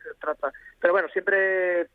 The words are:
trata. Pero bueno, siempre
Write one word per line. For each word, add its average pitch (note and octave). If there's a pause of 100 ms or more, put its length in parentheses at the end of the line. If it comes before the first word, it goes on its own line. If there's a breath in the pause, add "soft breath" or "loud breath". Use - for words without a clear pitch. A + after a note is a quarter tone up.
(200)
trata. D3 (280 loud breath)
Pero F3
bueno, F#3+
siempre F#3